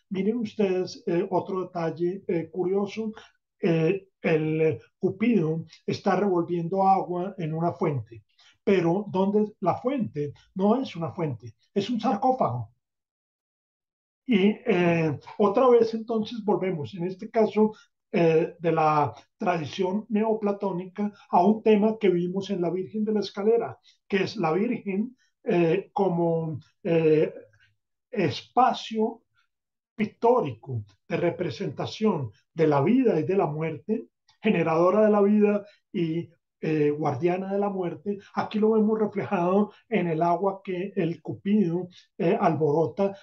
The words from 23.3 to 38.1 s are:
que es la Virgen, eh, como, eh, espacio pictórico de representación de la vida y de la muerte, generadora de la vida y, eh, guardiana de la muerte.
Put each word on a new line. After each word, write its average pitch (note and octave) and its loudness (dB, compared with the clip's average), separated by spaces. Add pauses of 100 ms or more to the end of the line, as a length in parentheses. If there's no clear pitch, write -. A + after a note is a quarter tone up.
que F#3 0
es - -8
la E3 0
Virgen, G3+ -4 (260)
eh, E3+ 0
como, E3+ -2 (240)
eh, D#3+ 4 (760)
espacio A3 -2 (720)
pictórico D#3+ 0 (240)
de E3+ -2
representación E3 -4 (240)
de D#3+ 2
la C#3+ 4
vida G#3 4
y D3+ 0
de F#3 -2
la F3+ 2
muerte, D#3+ -6 (340)
generadora F3+ 4
de G#3+ 6
la G#3 4
vida G#3 4 (260)
y, E3 -2 (300)
eh, D#3 2
guardiana D#3+ -2
de G3+ 0
la G3+ 0
muerte. F#3+ -6 (160)